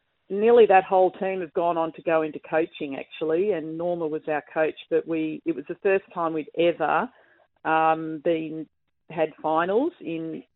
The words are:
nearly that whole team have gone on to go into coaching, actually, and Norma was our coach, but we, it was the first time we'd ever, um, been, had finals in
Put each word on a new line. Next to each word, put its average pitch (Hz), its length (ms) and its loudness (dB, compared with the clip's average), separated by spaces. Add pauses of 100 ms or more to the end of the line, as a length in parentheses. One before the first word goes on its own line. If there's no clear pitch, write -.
(280)
nearly 220 380 6
that 190 180 6
whole 185 280 4
team 190 280 -6
have 165 140 -10
gone 170 240 0
on 165 140 -2
to - 100 -18
go 160 180 2
into 156 200 -4
coaching, 160 580 -4
actually, 170 540 -2
and 160 260 -6
Norma 170 280 -2
was 151 220 -6
our 151 140 -2 (100)
coach, 156 220 0 (160)
but 156 180 0
we, 156 380 -4
it 165 100 -2
was 185 120 -10
the 170 140 -10
first 190 300 2
time 165 220 -4
we'd 151 240 -6
ever, 165 500 0 (560)
um, 160 580 0
been, 160 440 -2 (420)
had 156 220 -2 (100)
finals 180 600 0
in 160 420 -8 (140)